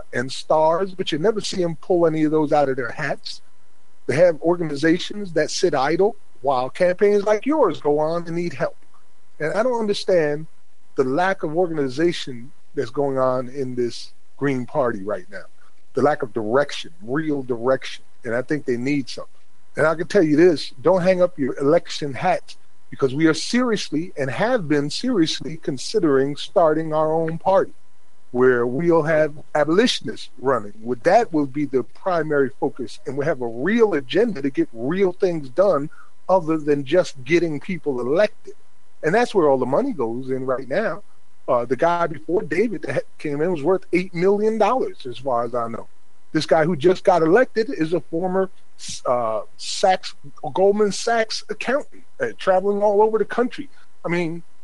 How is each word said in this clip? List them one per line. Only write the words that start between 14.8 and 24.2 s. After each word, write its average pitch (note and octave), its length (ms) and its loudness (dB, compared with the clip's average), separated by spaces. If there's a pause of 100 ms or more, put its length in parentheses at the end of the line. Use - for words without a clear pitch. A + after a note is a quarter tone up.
right G2 260 -4
now, F#2+ 160 -10 (480)
the - 80 0
lack D3 220 2
of G#2 100 -8
direction, A#2+ 580 0 (120)
real C#3 400 -2
direction. B2 600 -2 (200)
And A#2 100 -4
I B2 80 0
think C#3+ 240 -4
they A#2+ 120 0
need C3+ 320 -2
something. - 220 -10 (440)
And C#3 100 2
I D#3+ 80 4
can D#3+ 140 -4
tell G3+ 160 4
you D3+ 140 4
this, E3 340 6 (100)
don't E3+ 220 4
hang F3+ 180 4
up F3+ 160 2
your C3 220 -2
election C#3+ 560 0
hat, D#3 400 -2 (340)
because C3 260 -2
we D#3+ 100 2
are D#3+ 80 6
seriously F#3+ 840 0
and C3+ 120 -2